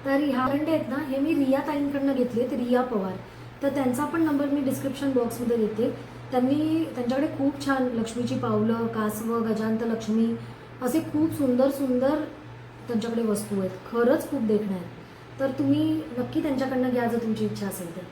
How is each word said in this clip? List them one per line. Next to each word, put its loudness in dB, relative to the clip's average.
तर 2
ह्या 2
करंडे 0
आहेत 2
ना, -2
हे -2
मी 2
रिया 4
ताईंकडनं 0
घेतलेत, 2
रिया 2
पवार. -2
तर 2
त्यांचा 0
पण 0
नंबर 2
मी 2
डिस्क्रिप्शन -2
बॉक्समध्ये 2
देते. 0
त्यांनी, 2
त्यांच्याकडे 0
खूप -2
छान 2
लक्ष्मीची -2
पावलं, 2
कासवं, 0
गजांत 0
लक्ष्मी 2
असे 2
खूप 2
सुंदर 4
सुंदर 2
त्यांच्याकडे -2
वस्तू 0
आहेत, 0
खरंच 2
खूप -2
देखण्या 0
आहेत. -8
तर 0
तुम्ही 2
नक्की -2
त्यांच्याकडनं 0
घ्या 2
जर 0
तुमची 0
इच्छा -2
असेल -8
तर. -10